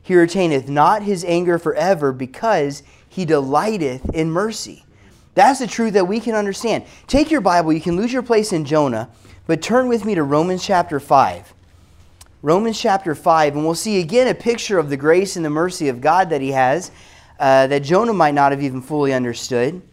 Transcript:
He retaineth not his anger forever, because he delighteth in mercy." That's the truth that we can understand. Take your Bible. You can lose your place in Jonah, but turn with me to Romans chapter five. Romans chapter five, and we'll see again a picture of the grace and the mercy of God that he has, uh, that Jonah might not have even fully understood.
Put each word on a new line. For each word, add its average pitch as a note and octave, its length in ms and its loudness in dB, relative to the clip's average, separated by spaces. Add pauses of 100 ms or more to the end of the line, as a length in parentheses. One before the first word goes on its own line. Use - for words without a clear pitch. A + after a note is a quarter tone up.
He F#3 140 -2
retaineth E3 520 2
not E3 360 2
his G3 200 -4
anger F3 340 0
forever, D#3 540 0
because C#3+ 720 -4 (240)
he F#3 160 -8
delighteth D3 880 -2
in D#3+ 180 -2
mercy." F#3+ 520 -6 (500)
That's B3+ 260 4
the A#3+ 80 -4
truth A3+ 260 -2
that F#3 140 2
we A3 120 -2
can A3 160 -4
understand. G3+ 480 -2 (240)
Take D4 240 2
your C#4+ 100 0
Bible. F3 300 2
You D#3+ 100 0
can E3+ 140 -2
lose A#3 160 -2
your C4 120 -4
place A3 280 0
in D#3 140 -2
Jonah, C3+ 440 0 (380)
but D#3+ 140 0
turn B3+ 260 0
with A#3 160 0
me G#3+ 120 -2
to D#3+ 80 0
Romans E3+ 420 0
chapter F3 340 0
five. G#2 540 0 (880)
Romans G#3 380 0
chapter F#3+ 360 -2
five, D#3 400 2
and D3+ 80 -2
we'll E3 120 -2
see G3+ 260 -2
again A#3 260 2
a G3 60 0
picture A3+ 440 -2
of D3+ 120 -2
the C#3 80 -4
grace F3 400 2
and E3 80 -4
the D3+ 40 -2
mercy D#3+ 380 -2
of A#2+ 140 -4
God E3 300 2
that C#3+ 100 -2
he C3+ 100 -4
has, C3+ 400 0 (480)
uh, C3+ 280 6
that C#3+ 160 0
Jonah G3 280 2
might D#3+ 220 2
not C#3 180 4
have C#3 100 -4
even C3 200 -4
fully C#3+ 320 -2
understood. B2+ 680 -2 (120)